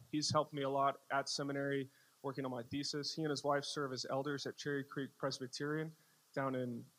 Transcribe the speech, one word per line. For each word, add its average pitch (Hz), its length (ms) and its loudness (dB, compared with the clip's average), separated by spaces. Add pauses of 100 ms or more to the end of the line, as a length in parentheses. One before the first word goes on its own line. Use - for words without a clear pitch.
(120)
he's 151 180 2
helped 151 240 4
me 143 80 -2
a 135 80 2
lot 139 280 4 (120)
at 139 180 2
seminary, 139 600 0 (340)
working 135 220 -4
on 131 80 0
my 123 100 -4
thesis. 143 500 -2
He 160 100 -2
and 151 80 2
his 135 120 0
wife 143 220 4
serve 139 280 -2
as 123 160 -4
elders 135 380 0
at - 100 -4
Cherry 143 280 -2
Creek 135 340 -6
Presbyterian 147 720 -2 (420)
down 135 220 0
in 123 300 -2 (140)